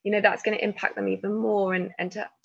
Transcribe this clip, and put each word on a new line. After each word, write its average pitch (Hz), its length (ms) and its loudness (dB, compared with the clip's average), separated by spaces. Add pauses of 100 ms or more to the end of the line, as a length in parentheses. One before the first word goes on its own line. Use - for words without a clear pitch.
you 202 80 -2
know, 208 100 2
that's 196 200 4
gonna 214 160 0
impact - 380 -2
them 202 120 -2
even 190 260 -2
more. 208 400 2
And, 180 260 -2
and 180 140 -4
to, 208 160 -8 (160)